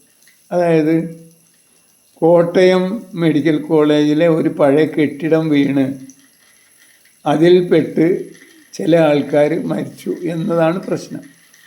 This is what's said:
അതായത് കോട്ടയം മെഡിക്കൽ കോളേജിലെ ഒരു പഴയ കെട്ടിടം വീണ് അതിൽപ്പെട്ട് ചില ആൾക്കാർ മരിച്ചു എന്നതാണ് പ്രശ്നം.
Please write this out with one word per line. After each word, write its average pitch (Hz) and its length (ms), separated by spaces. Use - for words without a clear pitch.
അതായത് 165 400
കോട്ടയം 175 640
മെഡിക്കൽ 151 360
കോളേജിലെ 151 580
ഒരു 160 120
പഴയ 147 340
കെട്ടിടം 160 500
വീണ് 139 320
അതിൽപ്പെട്ട് 165 760
ചില - 140
ആൾക്കാർ 147 420
മരിച്ചു 156 400
എന്നതാണ് 165 540
പ്രശ്നം. - 360